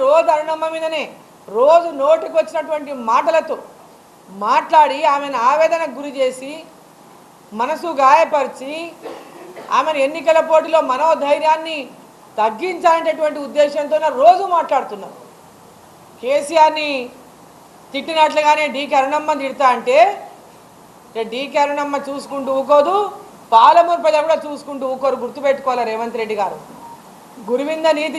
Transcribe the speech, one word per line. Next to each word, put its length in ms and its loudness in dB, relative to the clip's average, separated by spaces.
రోజు 320 4
అరుణమ్మ 400 -4
మీదనే, 260 -4
రోజు 400 4
నోటికి 380 0
వచ్చినటువంటి 540 -4
మాటలతో 480 0
మాట్లాడి, 680 2
ఆమెను 240 -4
ఆవేదనకు 480 0
గురి 200 -10
చేసి, 320 -4
మనసు 280 -4
గాయపరిచి, 720 2
ఆమెను 280 0
ఎన్నికల 340 2
పోటీలో 400 2
మనోధైర్యాన్ని 880 0
తగ్గించాలనేటటువంటి 1080 0
ఉద్దేశంతో 500 0
రోజు 240 6
మాట్లాడుతున్నారు. 600 -4
కేసీఆర్ని 680 2
తిట్టినట్లుగానే 760 2
డీకే 240 -2
అరుణమ్మ 420 -2
తిడతా 240 -2
అంటే, 220 2
అంటే 180 -8
డీకే 300 -2
అరుణమ్మ 320 -2
చూసుకుంటూ 500 -8
ఊకోదు, 360 4
పాలమూరు 480 6
ప్రజలు 240 2
కూడా 180 2
చూసుకుంటూ 400 -10
ఊకోరు. 280 -2
గుర్తుపెట్టుకోవాలి 680 -4
రేవంత్ 320 -6
రెడ్డి 200 -6
గారు. 180 -6
గురువింద 380 -4
నీతి 200 -6